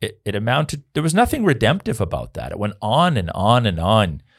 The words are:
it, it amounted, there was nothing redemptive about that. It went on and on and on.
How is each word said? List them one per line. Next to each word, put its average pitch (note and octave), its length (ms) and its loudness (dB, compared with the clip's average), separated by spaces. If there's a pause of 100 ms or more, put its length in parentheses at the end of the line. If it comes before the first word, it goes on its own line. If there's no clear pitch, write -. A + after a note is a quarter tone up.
it, - 240 -8
it G2+ 100 -4
amounted, C3 500 -2 (100)
there D#3 80 -2
was D#3+ 120 0
nothing A#3+ 300 2
redemptive C3 560 0
about C#2 340 -6
that. C2+ 180 -10
It E2+ 60 -8
went G2+ 220 -4
on C#3+ 360 2
and F2 160 -2
on A#2 340 4
and E2+ 120 0
on. F#2 440 2 (160)